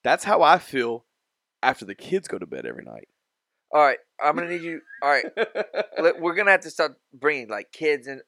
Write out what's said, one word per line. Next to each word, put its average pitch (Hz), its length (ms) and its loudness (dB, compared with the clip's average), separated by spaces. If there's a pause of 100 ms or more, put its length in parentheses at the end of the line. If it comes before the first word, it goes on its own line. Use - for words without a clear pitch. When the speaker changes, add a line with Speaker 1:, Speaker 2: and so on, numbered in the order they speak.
Speaker 1:
that's 143 220 2
how 196 180 2
I 160 160 8
feel 117 460 -4 (580)
after 131 240 0
the 196 80 -12
kids - 340 -6
go 98 100 -6
to 90 80 -12
bed 64 200 -10
every 60 180 -12
night. 57 240 -20 (640)
Speaker 2:
All 151 100 4
right, 135 160 4 (240)
I'm 151 140 2
gonna 170 140 -6
need 175 120 -6
you. 165 200 -10 (200)
All 139 80 0
right, 135 140 2 (380)
Speaker 1:
<laughs> - 360 -8
Speaker 2:
let, 165 220 2
we're 165 140 -2
gonna 196 180 2
have 185 80 4
to 160 100 -16
start 151 260 -2 (160)
bringing, 135 360 -2
like, 104 240 -8
kids, 147 340 -2
and 135 220 -12